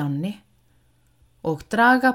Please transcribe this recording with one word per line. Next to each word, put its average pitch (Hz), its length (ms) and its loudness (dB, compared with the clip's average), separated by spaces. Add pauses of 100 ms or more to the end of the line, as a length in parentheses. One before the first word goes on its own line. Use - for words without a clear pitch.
ánni 147 300 -4 (1120)
og 156 240 -6
draga 254 440 4